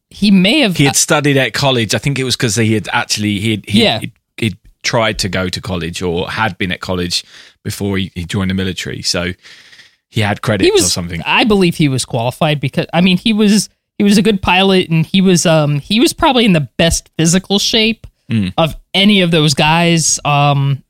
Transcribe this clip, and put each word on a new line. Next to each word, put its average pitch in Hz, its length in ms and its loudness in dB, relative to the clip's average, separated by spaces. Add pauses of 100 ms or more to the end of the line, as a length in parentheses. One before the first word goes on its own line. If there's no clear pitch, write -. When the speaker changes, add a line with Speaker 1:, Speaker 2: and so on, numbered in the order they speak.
Speaker 1:
he 208 220 0
may 196 300 4
have 202 160 0
Speaker 2:
He 147 80 4
had 143 100 2
studied 147 420 2
at 127 160 0
college. 127 400 0
I 117 60 0
think 139 180 -4
it 131 60 -2
was 123 120 -4
'cause 110 200 -2
he 110 180 2
had 107 180 -2
actually, 104 480 -2
he 110 120 -2
had, 101 180 -4
he 220 140 2
Speaker 1:
Yeah. 139 160 0
Speaker 2:
he'd, - 120 -10 (260)
he'd 110 200 -4 (260)
tried 110 360 -2
to - 80 -4
go 92 220 -4
to - 100 -8
college 85 420 -8
or 85 300 -4
had 110 260 -2
been 92 140 -4
at - 80 -8
college 90 460 -6 (360)
before 101 360 -6
he, 95 180 -4
he 90 80 -6
joined 92 260 -4
the 92 40 -2
military. 92 480 -6
So 90 320 -4 (720)
he - 140 -4
had 104 200 -2
credits 107 240 0
Speaker 1:
He 370 60 2
was, 403 140 2
Speaker 2:
or - 40 -2
something. 85 360 -6
Speaker 1:
I 190 180 0
believe 196 320 2
he 147 140 2
was 131 160 -2
qualified 131 560 -2
because, 147 320 -4
I 165 80 2
mean, 180 160 4
he 220 160 0
was, 208 340 2 (300)
he 208 80 2
was 202 120 4
a 226 40 4
good 196 200 2
pilot, 190 480 2
and 160 160 0
he - 140 -2
was, 185 260 4
um, 151 340 2
he 208 200 -4
was 320 140 2
probably 254 320 2
in 196 80 4
the 147 240 0
best 165 400 0
physical 185 420 0
shape 220 480 -2 (240)
Speaker 2:
Mm. 101 260 -2
Speaker 1:
of 165 180 0 (180)
any 196 280 4
of 175 100 2
those 156 220 2
guys, 165 720 2
um, 143 640 0